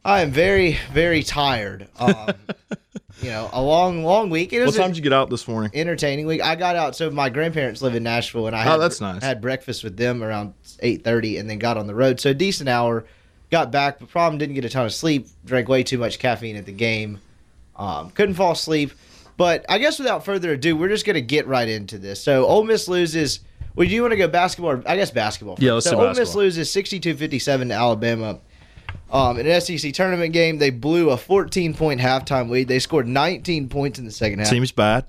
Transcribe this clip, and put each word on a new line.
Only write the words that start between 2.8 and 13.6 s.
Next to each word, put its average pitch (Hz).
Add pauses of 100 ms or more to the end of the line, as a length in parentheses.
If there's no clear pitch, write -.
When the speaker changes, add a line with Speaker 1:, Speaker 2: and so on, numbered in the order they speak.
Speaker 1:
you 127
know, 110
a 127
long, 165
long 196
week. 165
It 233
Speaker 2:
What 247
Speaker 1:
was -
Speaker 2:
time 185
Speaker 1:
an 185
Speaker 2:
did 165
you 160
get 143
out 135
this 117
morning? 110
Speaker 1:
entertaining 151
week. 160
I 160
got 175
out. 147
So 160
my 143
grandparents 143
live 127
in 117
Nashville, 117
and 110
I 110
Speaker 2:
Oh, 120
Speaker 1:
had 160
Speaker 2:
that's 160
Speaker 1:
bre-, -
Speaker 2:
nice. 95
Speaker 1:
had 127
breakfast 127
with 98
them 120
around 107 (240)
eight 117
thirty 113
and 104
then 110
got 117
on 104
the 104
road. 127
So 143
a 139
decent 175
hour. 120 (460)
Got 156